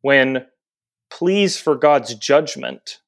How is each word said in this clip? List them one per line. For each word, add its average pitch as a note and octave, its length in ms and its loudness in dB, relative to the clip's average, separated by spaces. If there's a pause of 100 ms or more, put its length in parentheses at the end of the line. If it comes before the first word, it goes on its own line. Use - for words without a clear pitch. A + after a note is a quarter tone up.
when C3 440 2 (640)
pleas F#3+ 500 -2
for D3+ 160 0
God's C3 400 2
judgment C3+ 920 -4